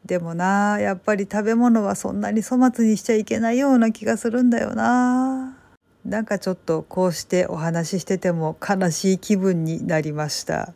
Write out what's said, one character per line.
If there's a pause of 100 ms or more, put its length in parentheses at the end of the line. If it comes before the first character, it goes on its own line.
で
も
な、
や
っ
ぱ
り
食
べ
物
は
そ
ん
な
に
粗
末
に
し
ち
ゃ
い
け
な
い
よ
う
な
気
が
す
る
ん
だ
よ
な。 (480)
な
ん
か
ち
ょ
っ
と
こ
う
し
て
お
話
し
し
て
て
も
悲
し
い
気
分
に
な
り
ま
し
た。